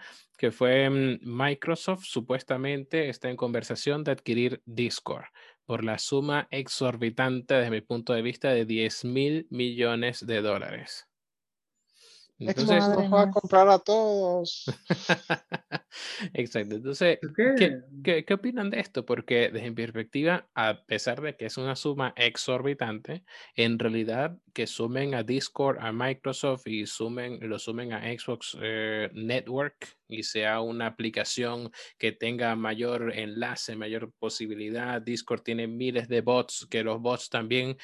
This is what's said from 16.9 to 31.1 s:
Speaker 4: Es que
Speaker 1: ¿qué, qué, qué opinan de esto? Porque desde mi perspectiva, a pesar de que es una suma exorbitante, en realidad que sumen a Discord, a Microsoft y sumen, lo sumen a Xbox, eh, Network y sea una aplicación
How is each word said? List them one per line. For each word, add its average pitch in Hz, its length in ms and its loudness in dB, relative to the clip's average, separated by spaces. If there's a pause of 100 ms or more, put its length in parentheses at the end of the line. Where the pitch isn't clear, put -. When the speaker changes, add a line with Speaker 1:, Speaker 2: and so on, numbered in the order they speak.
Speaker 4:
Es 151 140 -8
que 262 220 4
Speaker 1:
¿qué, 156 220 6 (240)
qué, 160 220 2
qué - 80 4
opinan 220 360 -2
de 120 100 -2
esto? 123 260 -4
Porque 120 460 2
desde 113 180 -6
mi 113 60 -8
perspectiva, 117 800 -2
a 110 320 0
pesar 120 360 -2
de 151 140 -6
que 113 120 -10
es - 100 -8
una 131 180 -2
suma 139 400 -2
exorbitante, 127 1080 0 (320)
en 117 240 2
realidad 113 580 0 (160)
que 113 140 -2
sumen 131 480 -2
a 117 80 -2
Discord, 135 560 0
a 113 120 -4
Microsoft 131 760 -2
y 110 180 -4
sumen, 120 640 -6
lo 104 120 -4
sumen 117 340 -6
a 107 80 -6
Xbox, 117 600 -6
eh, 110 520 -2
Network 127 840 -4 (100)
y 110 160 -8
sea 110 380 0
una 117 260 -4
aplicación 117 840 -4 (260)